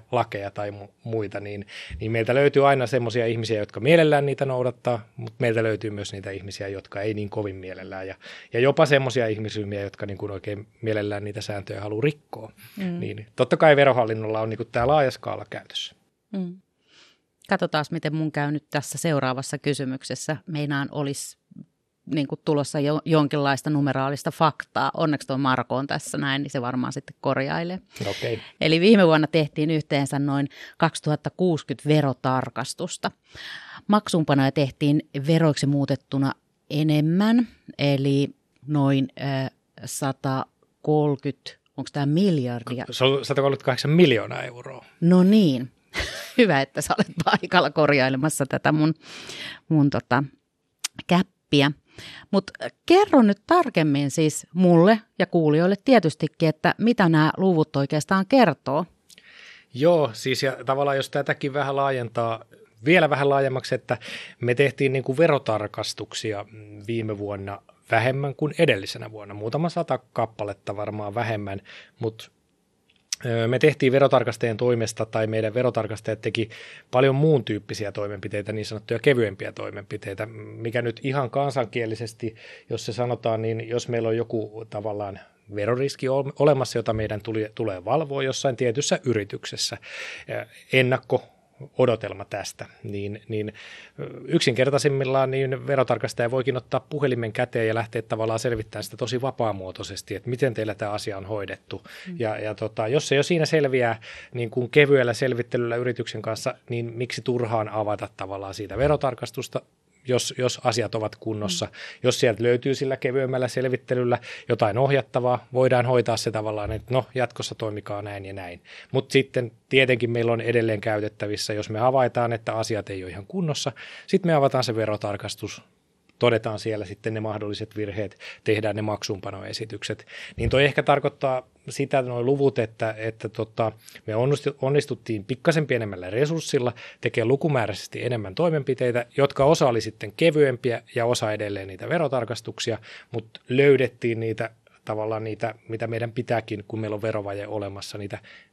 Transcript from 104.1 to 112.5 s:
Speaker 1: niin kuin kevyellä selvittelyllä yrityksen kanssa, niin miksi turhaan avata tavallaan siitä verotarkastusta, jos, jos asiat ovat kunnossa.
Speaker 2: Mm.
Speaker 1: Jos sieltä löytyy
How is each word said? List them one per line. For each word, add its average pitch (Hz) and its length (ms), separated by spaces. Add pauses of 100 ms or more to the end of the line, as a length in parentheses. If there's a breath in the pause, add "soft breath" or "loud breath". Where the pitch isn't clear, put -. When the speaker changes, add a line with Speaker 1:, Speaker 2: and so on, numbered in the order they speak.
Speaker 1:
niin 120 160
kuin 117 200
kevyellä 135 440
selvittelyllä 120 600
yrityksen 120 460
kanssa, 113 340 (140)
niin 117 260
miksi 120 260
turhaan 117 480
avata 104 480
tavallaan 98 360
siitä 98 240
verotarkastusta, 135 840 (460)
jos, 123 300
jos 127 260
asiat 113 320
ovat 107 200
kunnossa. 104 500
Speaker 2:
Mm. - 60 (320 loud breath)
Speaker 1:
Jos 123 160
sieltä 117 240
löytyy 123 320